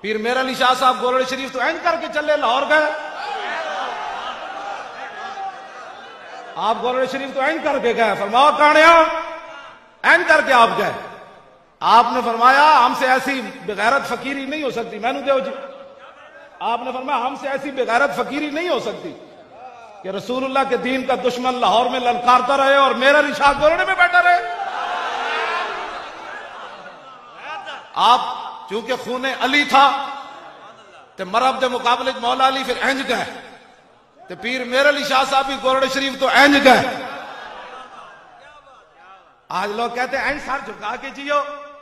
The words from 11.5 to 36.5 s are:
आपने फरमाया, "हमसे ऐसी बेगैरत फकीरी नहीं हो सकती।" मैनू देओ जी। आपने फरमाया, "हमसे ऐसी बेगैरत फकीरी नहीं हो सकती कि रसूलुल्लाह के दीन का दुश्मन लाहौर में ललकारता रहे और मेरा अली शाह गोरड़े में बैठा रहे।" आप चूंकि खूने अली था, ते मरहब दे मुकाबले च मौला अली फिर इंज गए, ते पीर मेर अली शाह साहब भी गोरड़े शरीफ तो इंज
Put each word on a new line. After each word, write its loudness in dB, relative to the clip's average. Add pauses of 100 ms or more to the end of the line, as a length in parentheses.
आपने 4
फरमाया, 6
"हमसे 4
ऐसी 0
बेगैरत -2
फकीरी -6
नहीं -6
हो -4
सकती।" -8
मैनू -2
देओ 2
जी। -6 (1080)
आपने -4
फरमाया, -4
"हमसे -6
ऐसी -6
बेगैरत 0
फकीरी -4
नहीं -4
हो 0
सकती -8 (960)
कि -10
रसूलुल्लाह -2
के 0
दीन -2
का 0
दुश्मन -2
लाहौर 2
में -2
ललकारता 2
रहे 4
और 4
मेरा 4
अली 2
शाह 4
गोरड़े 2
में 0
बैठा 6
रहे।" 2 (3500)
आप 4 (280)
चूंकि -4
खूने -6
अली 0
था, 4 (1120)
ते -8
मरहब 2
दे 2
मुकाबले 0
च -8
मौला 2
अली 0
फिर -4
इंज 0
गए, -2 (1040)
ते -12
पीर -6
मेर 2
अली 4
शाह 2
साहब 2
भी -4
गोरड़े 2
शरीफ -2
तो 2
इंज 8